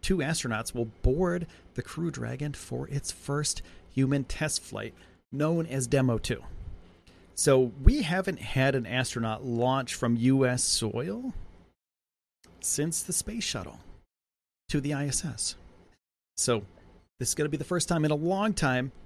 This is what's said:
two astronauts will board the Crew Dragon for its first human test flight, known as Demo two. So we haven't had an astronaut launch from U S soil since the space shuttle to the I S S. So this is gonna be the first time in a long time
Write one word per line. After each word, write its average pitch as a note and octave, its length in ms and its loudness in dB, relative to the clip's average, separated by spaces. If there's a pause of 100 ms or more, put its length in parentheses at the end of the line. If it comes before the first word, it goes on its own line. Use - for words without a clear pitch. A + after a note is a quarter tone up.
two F#3+ 160 2
astronauts C3 540 -2
will A#2+ 120 -2 (180)
board E3+ 460 2 (260)
the A#2+ 80 -4
Crew E3 300 -6
Dragon C3 400 -6
for C3 340 -8
its C#3 240 -6
first - 500 -4 (300)
human C3+ 320 2
test - 400 -4
flight, A2 320 -10 (380)
known D#3+ 340 0
as B2+ 220 -2
Demo B2+ 280 4
two. - 280 -2 (920)
So C3 380 6 (100)
we C4 200 8
haven't F3+ 360 -2
had C3+ 380 0
an A#2+ 100 -2
astronaut A#2 580 -2
launch B2+ 520 0
from A#2+ 200 2
U C3 300 6
S B2 160 0
soil F#3+ 720 -2 (1300)
since - 420 -2
the F3+ 100 -8
space G#3+ 300 -4
shuttle E2 380 -6 (880)
to D3 120 0
the C#3+ 140 -2
I C#3+ 140 -2
S - 160 -2
S. - 320 -6 (800)
So A2+ 260 0 (560)
this B2 120 -4
is - 40 0
gonna D3+ 140 -2
be D3 80 -4
the D3 80 -4
first F3 240 -2
time D#3+ 160 4
in D3+ 80 4
a D3+ 40 2
long F#3+ 380 0
time C3 380 0 (140)